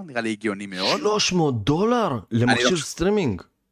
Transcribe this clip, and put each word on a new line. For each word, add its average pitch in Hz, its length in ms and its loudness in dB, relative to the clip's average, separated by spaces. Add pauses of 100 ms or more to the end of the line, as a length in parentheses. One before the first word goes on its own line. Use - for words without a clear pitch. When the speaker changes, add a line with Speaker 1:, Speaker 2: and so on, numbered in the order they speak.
Speaker 1:
נראה 123 160 -6
לי 113 100 -2
הגיוני 104 340 -4
מאוד. 98 320 -2
Speaker 2:
שלוש 208 360 0
מאות 139 300 0
דולר 208 480 2
Speaker 1:
אני 113 280 -2
לא 120 60 4
Speaker 2:
למכשיר 120 240 4
Speaker 1:
חושב 165 160 0
Speaker 2:
סטרימינג? 170 560 0 (300)